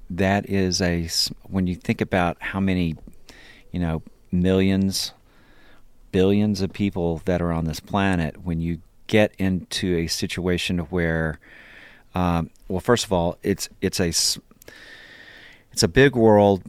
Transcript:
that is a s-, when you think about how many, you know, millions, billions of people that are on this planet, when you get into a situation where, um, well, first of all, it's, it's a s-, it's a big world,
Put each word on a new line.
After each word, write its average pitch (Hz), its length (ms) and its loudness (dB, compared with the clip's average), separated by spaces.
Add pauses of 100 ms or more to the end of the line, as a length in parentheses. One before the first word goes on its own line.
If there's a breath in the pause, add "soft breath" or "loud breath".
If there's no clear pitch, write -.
(100)
that 98 380 0
is 95 320 0
a 87 240 0
s-, - 260 -4 (180)
when 92 180 -2
you 90 80 -2
think - 260 -4
about 87 400 0
how - 200 -6
many, 90 360 0 (760 loud breath)
you 90 80 -6
know, 80 220 -2 (300)
millions, 95 800 2 (1000 soft breath)
billions 101 500 2
of 92 100 -4
people 85 540 -2
that 90 160 0
are 85 100 0
on 82 140 -2
this 76 140 -6
planet, 92 640 -2
when 85 160 -4
you 82 200 -4 (260)
get 107 320 2
into 92 580 -2
a 82 100 -2
situation 90 720 -2
where, 82 600 -2 (760 loud breath)
um, 87 360 0 (180)
well, 92 120 -4
first - 240 2
of 101 80 -6
all, 87 300 0
it's, - 260 -4 (140)
it's 95 180 -2
a 87 80 0
s-, - 300 -2 (1300 loud breath)
it's - 100 -4
a 104 60 4
big 135 280 4
world, 104 520 6